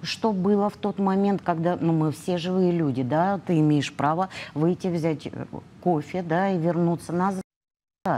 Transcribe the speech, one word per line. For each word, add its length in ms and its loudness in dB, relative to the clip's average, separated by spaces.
что 300 -2
было 360 2
в 80 -12
тот 220 -4
момент, 420 2
когда, 400 0
ну, 100 2
мы 200 2
все 260 -4
живые 340 2
люди, 320 0
да, 440 0
ты 120 2
имеешь 320 4
право 380 0
выйти, 340 0
взять, 400 -2
э, 180 -10
кофе, 400 0
да, 300 0
и 80 0
вернуться 520 0
назад, 300 -2